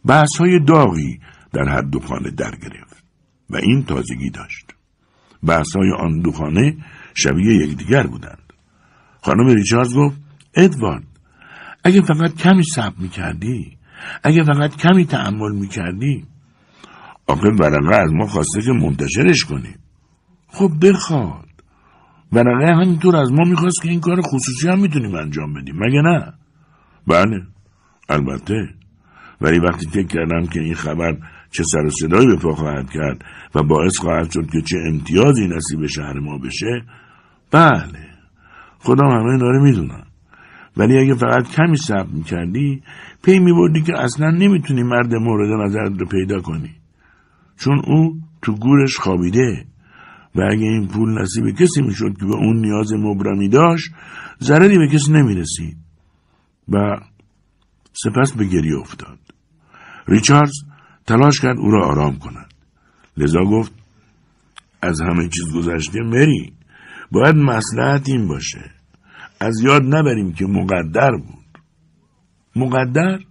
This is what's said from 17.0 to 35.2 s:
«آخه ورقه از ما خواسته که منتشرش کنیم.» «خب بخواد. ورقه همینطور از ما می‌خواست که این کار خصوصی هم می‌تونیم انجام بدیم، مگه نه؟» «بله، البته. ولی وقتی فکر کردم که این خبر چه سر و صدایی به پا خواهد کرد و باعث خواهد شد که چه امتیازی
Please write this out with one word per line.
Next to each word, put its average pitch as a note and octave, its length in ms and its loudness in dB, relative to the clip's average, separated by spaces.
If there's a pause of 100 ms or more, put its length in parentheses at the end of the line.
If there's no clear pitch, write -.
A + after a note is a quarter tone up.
«آخه D#2 220 2
ورقه D#2 460 2
از F2+ 180 2
ما E2 120 0
خواسته G2+ 360 -4
که A#2+ 100 -2
منتشرش E2 720 0
کنیم.» B1 340 -12 (680)
«خب F#3+ 240 0 (100)
بخواد. D#3+ 680 0 (840)
ورقه B2 440 4
همینطور F3 400 2
از C3+ 160 2
ما D3 180 2
می‌خواست F3 320 0
که E3 80 -4
این F3 100 -2
کار F3 220 -2
خصوصی C3+ 480 -4
هم F#3 100 2
می‌تونیم C#3+ 360 -2
انجام D2+ 380 -8
بدیم، C#2 220 -12
مگه A#2+ 260 0
نه؟» E3 320 0 (760)
«بله، F#2+ 340 2 (680)
البته. D2+ 600 -4 (720)
ولی E2 180 4
وقتی E2 280 -2
فکر F2+ 200 -4
کردم E2+ 380 -2
که E2+ 140 -8
این D#2+ 160 -4
خبر D#2+ 420 -4 (340)
چه E2+ 120 -4
سر D#2 220 -2
و D2+ 40 0
صدایی D#2+ 380 2
به A2 80 4
پا D#2+ 160 -2
خواهد D2 380 -6
کرد D2+ 360 -8 (300)
و D2+ 80 2
باعث D#2 340 2
خواهد E2 340 -2
شد E2 200 -4
که D#2+ 100 -2
چه F#2 160 -4 (100)
امتیازی F#2 600 2